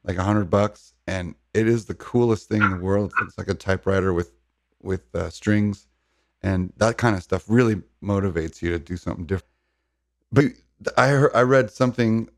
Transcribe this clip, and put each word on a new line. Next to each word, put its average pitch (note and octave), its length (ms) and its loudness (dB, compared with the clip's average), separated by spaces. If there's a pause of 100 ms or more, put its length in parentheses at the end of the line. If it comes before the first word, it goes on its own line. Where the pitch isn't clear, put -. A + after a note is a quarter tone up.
like, F2+ 140 -6
a F#2 60 -2
hundred G2+ 260 0
bucks, G#2 440 -2 (140)
and F2+ 280 -6 (180)
it A2 140 2
is A#2 180 0
the E2+ 100 -10
coolest A#2+ 520 0
thing G#2+ 140 -2
in G2+ 80 2
the F#2+ 80 -4
world. F#2+ 360 -2 (100)
It's F2+ 140 -12
like F#2 120 -6
a F#2 60 -2
typewriter F#2+ 580 -2
with, F2 180 -4 (500)
with, F#2+ 220 -6 (120)
uh, F2 160 -6
strings, G#2 560 -2 (560)
and F#2 340 -2
that A2 200 2
kind A2+ 180 2
of F2+ 80 -8
stuff - 240 -4
really A2 340 2 (220)
motivates F#2+ 580 -2
you F2 80 -2
to E2+ 100 -2
do F2 160 -10
something - 300 -8
different. F#2 260 -8 (800)
But C#3 140 4 (520)
I B2 100 6
heard, C#3 260 4
I A#2 80 4
read B2+ 300 4
something A#2 680 0